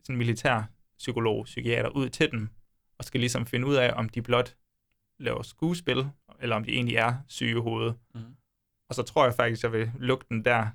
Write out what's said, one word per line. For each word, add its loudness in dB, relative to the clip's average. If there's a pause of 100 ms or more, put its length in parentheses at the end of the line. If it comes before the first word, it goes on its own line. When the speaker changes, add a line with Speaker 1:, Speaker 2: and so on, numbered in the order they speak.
Speaker 1:
sådan -8
en -2
militær 0 (340)
psykolog, 0
psykiater, 0
ud -2
til 2
dem, -6 (480)
og -12
skal -2
ligesom 0
finde 0
ud 4
af, 4
om -2
de -4
blot 2 (640)
laver -4
skuespil, -2 (300)
eller -2
om -2
de -6
egentlig 0
er 2 (100)
syge -2
i 0
hovedet. -2 (180)
Speaker 2:
Mhm. -16 (540)
Speaker 1:
Og -8
så -2
tror 4
jeg 2
faktisk, 0
jeg 0
vil -2
lukke 0
den -2
der 4